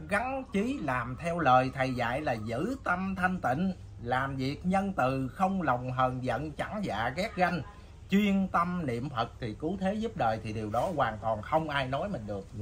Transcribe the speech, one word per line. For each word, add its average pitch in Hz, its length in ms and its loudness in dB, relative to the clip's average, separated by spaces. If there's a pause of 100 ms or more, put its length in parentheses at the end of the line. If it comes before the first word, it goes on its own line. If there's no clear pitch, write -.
gắn 254 340 0 (100)
chí 240 300 2
làm 127 360 -2
theo 165 200 -2
lời 127 340 8
Thầy 131 220 0
dạy 120 260 0
là 147 120 0
giữ 117 500 -2
tâm 185 320 0
thanh 185 260 0
tịnh, 160 320 2 (300)
làm 127 320 0
việc 135 300 -2
nhân 196 280 2
từ, 131 340 2
không 190 340 0
lòng 127 300 2
hờn 127 320 2
giận, 127 280 -2
chẳng 190 340 -4
dạ 113 300 0
ghét 196 200 -2
ganh, 175 260 2 (480)
chuyên 196 380 4
tâm 180 380 2
niệm 120 240 -2
Phật 117 200 -2 (100)
thì 113 200 -4
cứu 175 220 -2
thế 190 120 2
giúp 220 240 -2
đời, 113 260 2
thì 113 100 -4
điều 107 160 -4
đó 123 260 0
hoàn 117 220 2
toàn 110 240 0
không 156 280 0
ai 139 180 0
nói 147 220 -2
mình 123 180 -6
được. 98 200 -6 (140)